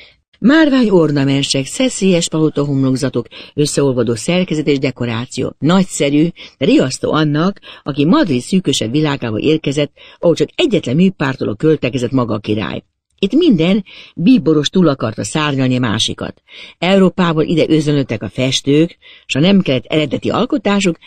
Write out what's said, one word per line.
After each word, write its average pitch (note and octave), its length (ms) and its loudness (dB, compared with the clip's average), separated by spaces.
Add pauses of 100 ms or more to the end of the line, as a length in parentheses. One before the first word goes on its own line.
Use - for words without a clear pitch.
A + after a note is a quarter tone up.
(400)
Márvány C4 500 4
ornamensek, C#3 760 0
szeszélyes F#3+ 640 0
palota D#3 380 0
homlokzatok, C3 640 -2 (260)
összeolvadó C3 600 0
szerkezet E3+ 520 -2
és C#3+ 120 0
dekoráció. B2 800 -6
Nagyszerű, D#3 680 2 (300)
de - 80 -2
riasztó G3 460 0
annak, D#3 480 0 (240)
aki C#3+ 220 -2
Madrid F3+ 360 2
szűkösebb C3 500 -2
világába C3+ 480 -2
érkezett, D3 520 -2 (280)
ahol E3+ 160 2
csak - 200 -2
egyetlen G#3 400 -2
műpártól C#3 600 0
költekezett C3 560 0
maga B2 220 0
a A2 60 -4
király. G#2 440 -6 (360)
Itt G3 140 -2
minden F#3+ 500 2 (320)
bíboros D#3+ 540 2
túl F3+ 180 2
akarta A#2+ 360 -2
szárnyalni C3+ 520 0
a B2 40 0
másikat. - 640 -4 (360)
Európából F3 640 2
ide - 240 0
özönlöttek D3 560 0
a G#2+ 60 -6
festők, C#3 680 0 (280)
s - 80 -8
ha C3 60 0
nem F#3 220 4
kellett C3 240 -2
eredeti D3 440 -4
alkotásuk, G3+ 760 -2